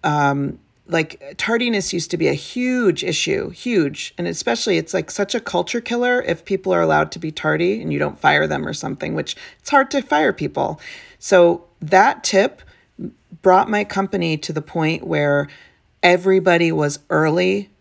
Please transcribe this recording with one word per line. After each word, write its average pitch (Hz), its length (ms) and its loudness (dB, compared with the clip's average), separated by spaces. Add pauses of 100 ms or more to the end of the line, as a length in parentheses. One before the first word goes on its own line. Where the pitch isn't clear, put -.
um, 143 560 0 (300)
like, 160 500 -4
tardiness 226 560 -2
used 170 160 -4
to 175 80 -4
be 160 100 2
a 139 60 2
huge 247 680 -2
issue, - 460 -2
huge. 170 680 -4
And 175 80 -4
especially, 196 500 -2
it's, 160 160 -4
like, - 180 -4
such - 240 -4
a 226 60 0
culture 180 400 -4
killer 247 420 -2
if - 220 -4
people 190 300 -2
are 170 80 2
allowed 156 300 2
to - 60 -12
be 156 120 -8
tardy 165 500 -2
and 165 120 -6
you 143 60 -2
don't 147 220 -4
fire 147 260 4
them 151 200 -4
or 156 80 -6
something, 156 400 -8
which 156 220 -6 (240)
it's - 100 -10
hard 269 220 4
to 277 100 -2
fire 294 320 2
people. 151 460 -4 (380)
So 175 460 4 (160)
that 190 440 2
tip 208 360 0 (800)
brought 185 300 6
my 208 140 0
company 190 540 -2
to 156 140 -10
the 151 80 -4
point 160 460 -4
where 143 420 0 (540)
everybody 180 680 4
was 147 260 -2 (100)
early 180 640 0 (100)